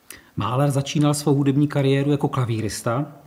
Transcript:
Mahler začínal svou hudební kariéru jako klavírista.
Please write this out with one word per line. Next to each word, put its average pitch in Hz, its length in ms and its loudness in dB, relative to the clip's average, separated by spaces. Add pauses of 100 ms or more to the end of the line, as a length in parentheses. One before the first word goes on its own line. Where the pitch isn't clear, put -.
(360)
Mahler 127 340 0
začínal 147 440 0
svou 147 200 0
hudební 139 340 2
kariéru 139 420 0
jako 143 180 0
klavírista. 117 800 -2 (200)